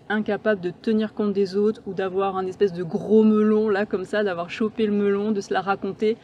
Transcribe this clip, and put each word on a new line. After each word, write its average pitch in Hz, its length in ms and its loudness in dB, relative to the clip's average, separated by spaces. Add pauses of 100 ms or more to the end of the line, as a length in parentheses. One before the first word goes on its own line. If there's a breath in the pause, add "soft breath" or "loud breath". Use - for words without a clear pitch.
incapable 208 520 -2
de 175 100 -4
tenir 214 420 -2
compte 208 200 -2
des 190 240 0
autres 214 300 0
ou 196 60 -8
d'avoir 190 440 -2
un 190 100 -4
espèce 185 260 0
de 175 120 -6
gros 185 400 4
melon 214 440 4
là 208 160 2
comme 185 200 -4
ça, 208 180 -2
d'avoir 175 260 -4
chopé 220 380 -2
le 208 60 0
melon, 202 400 0
de 196 80 -2
se 196 120 -6
la 190 80 0
raconter. 196 640 -2